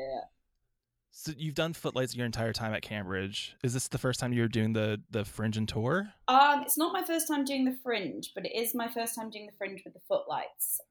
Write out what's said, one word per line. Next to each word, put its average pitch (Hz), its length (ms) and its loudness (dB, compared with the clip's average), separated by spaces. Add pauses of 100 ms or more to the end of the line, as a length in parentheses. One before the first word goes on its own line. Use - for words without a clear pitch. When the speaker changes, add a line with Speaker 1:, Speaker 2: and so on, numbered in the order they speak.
(140)
Speaker 1:
yeah. 120 80 -6 (880)
Speaker 2:
so - 240 -8
you've 147 200 -4
done 165 180 0
Footlights 131 420 -2
your 123 100 -2
entire 113 280 0
time 110 200 -4
at 101 100 -2
Cambridge. 95 800 -4
Is 123 100 2
this 127 160 -2
the - 80 -2
first 123 220 0
time 123 120 0
you're 117 160 4
doing 110 240 2
the, 107 380 2
the 104 160 0
Fringe 107 320 -2
and 110 100 0
tour? 160 460 0 (160)
Speaker 1:
Um, 277 320 8
it's - 160 0
not 339 160 2
my 381 100 2
first 330 240 0
time 285 160 2
doing 262 220 2
the 254 180 0
Fringe, 202 500 -4
but - 120 -6
it - 100 -4
is 233 180 0
my 233 140 -2
first 233 280 -4
time 220 140 -8
doing 208 180 -12
the 208 100 -20
Fringe 196 260 -6
with - 100 -16
the 185 140 -20
Footlights. - 720 -2 (120)